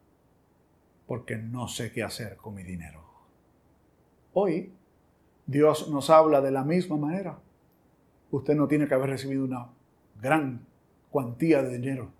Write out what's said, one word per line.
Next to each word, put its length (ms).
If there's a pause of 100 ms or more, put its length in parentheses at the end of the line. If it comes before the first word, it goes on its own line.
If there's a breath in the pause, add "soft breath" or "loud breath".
(1080)
porque 280
no 300
sé 240
qué 140
hacer 320
con 180
mi 80
dinero". 400 (1300)
Hoy, 400 (720)
Dios 460
nos 180
habla 320
de 120
la 100
misma 340
manera. 420 (920)
Usted 240
no 140
tiene 180
que 80
haber 160
recibido 340
una 260 (500)
gran 460 (440)
cuantía 520
de 160
dinero. 420